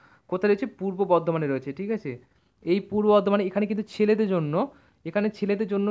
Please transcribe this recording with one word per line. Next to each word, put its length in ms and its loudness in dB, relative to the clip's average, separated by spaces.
কোথায় 220 0
রয়েছে? 160 2
পূর্ব 400 -6
বর্ধমানে 420 2
রয়েছে, 260 -4
ঠিক 180 -8
আছে? 200 -6
এই 180 0
পূর্ব 300 -2
বর্ধমানে, 400 4
এখানে 160 -2
কিন্তু 180 -2
ছেলেদের 340 2
জন্য, 260 0
এখানে 240 0
ছেলেদের 380 -2
জন্য 240 0